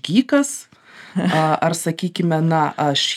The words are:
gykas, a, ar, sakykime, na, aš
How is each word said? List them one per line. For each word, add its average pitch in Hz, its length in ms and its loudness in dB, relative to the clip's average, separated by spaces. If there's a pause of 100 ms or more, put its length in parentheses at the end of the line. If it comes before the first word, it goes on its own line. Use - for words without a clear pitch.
gykas, 262 500 0 (640)
a, 160 420 2
ar, 165 160 0
sakykime, 170 680 -2
na, 160 360 2
aš 143 400 0